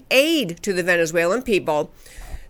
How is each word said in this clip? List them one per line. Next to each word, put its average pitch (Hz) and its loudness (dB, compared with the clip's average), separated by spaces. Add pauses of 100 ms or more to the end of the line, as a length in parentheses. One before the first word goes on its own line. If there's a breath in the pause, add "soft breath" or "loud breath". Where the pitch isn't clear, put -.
(120)
aid 269 2
to 202 -2
the 180 -2
Venezuelan 175 2
people, 160 -2 (600 loud breath)